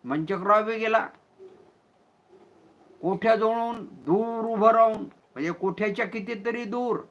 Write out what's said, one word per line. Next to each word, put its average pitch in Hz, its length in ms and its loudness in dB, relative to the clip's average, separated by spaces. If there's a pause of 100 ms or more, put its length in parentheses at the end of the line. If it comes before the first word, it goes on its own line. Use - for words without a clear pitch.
मंचकराव 185 600 2
बी 226 140 -4
गेला, 220 300 0 (1900)
कोठ्याजवळून 220 840 0
दूर 220 600 -2
उभं 226 260 4
राहून 226 340 4 (340)
म्हणजे 165 140 -4
कोठ्याच्या 196 540 -2
कितीतरी 233 580 -6
दूर 240 340 -2 (120)